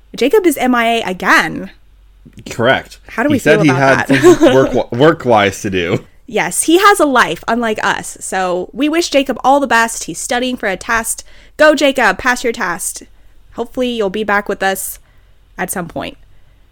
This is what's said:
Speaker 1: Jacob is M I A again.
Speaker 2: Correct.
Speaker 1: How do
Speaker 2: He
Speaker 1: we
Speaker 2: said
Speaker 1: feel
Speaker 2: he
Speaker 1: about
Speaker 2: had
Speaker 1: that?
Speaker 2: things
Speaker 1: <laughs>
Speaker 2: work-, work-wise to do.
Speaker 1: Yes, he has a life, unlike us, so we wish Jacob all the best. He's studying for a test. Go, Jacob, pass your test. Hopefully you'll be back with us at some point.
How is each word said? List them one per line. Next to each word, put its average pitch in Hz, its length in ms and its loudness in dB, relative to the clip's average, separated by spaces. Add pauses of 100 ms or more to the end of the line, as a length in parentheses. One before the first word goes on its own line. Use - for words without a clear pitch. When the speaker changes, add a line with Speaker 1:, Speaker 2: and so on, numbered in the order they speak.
(160)
Speaker 1:
Jacob 320 300 2
is 311 120 0
M 254 180 0
I 233 100 0
A 233 240 0
again. 190 640 -2 (800)
Speaker 2:
Correct. 117 560 0
Speaker 1:
How - 160 -6
do 285 60 0
Speaker 2:
He 294 40 2
Speaker 1:
we 254 60 0
Speaker 2:
said 147 160 4
Speaker 1:
feel 156 80 2
Speaker 2:
he 151 80 4
Speaker 1:
about 131 80 0
Speaker 2:
had 135 280 2
Speaker 1:
that? 135 140 2
Speaker 2:
things 330 200 6
Speaker 1:
<laughs> 135 340 4
Speaker 2:
work-, - 160 -2
work-wise 120 720 2
to 104 80 -4
do. 92 340 -2 (220)
Speaker 1:
Yes, 185 360 -2
he 320 140 0
has 403 220 2
a 330 80 4
life, 202 400 0
unlike 226 360 -2
us, - 380 -4
so 185 520 -4
we 269 160 -2
wish 330 200 -2
Jacob 269 340 0
all 277 160 4
the 277 60 -2
best. 233 380 0
He's 165 160 -12
studying 254 360 -4
for 233 140 -4
a 185 80 -4
test. - 460 -4 (340)
Go, 302 160 6
Jacob, 269 460 2
pass 247 240 -2
your 233 100 -2
test. 180 480 -6 (540)
Hopefully 247 340 -4
you'll 220 220 -2
be 214 120 -4
back 208 240 0
with 196 140 -4
us 196 380 -4 (580)
at 185 140 -8
some 175 160 -8
point. - 320 -12 (520)